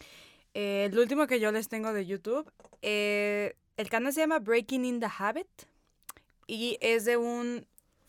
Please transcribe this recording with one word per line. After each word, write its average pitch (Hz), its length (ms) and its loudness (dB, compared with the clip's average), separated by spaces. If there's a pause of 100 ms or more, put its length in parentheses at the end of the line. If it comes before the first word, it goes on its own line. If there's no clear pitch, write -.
(560)
Eh, 202 360 0
el 202 60 2
último 262 300 4
que 254 120 2
yo 214 120 2
les 214 160 -2
tengo 220 260 -4
de 202 140 -2
YouTube, 220 440 -4 (300)
eh, 208 760 0 (220)
el 220 120 -6
canal 240 240 0
se 311 80 0
llama 311 180 2
Breaking 233 460 0
in 247 140 -2
the 226 160 -2
Habit 233 320 -2 (1000)
y 226 340 -4
es 226 240 2
de 240 120 2
un 240 500 -4 (420)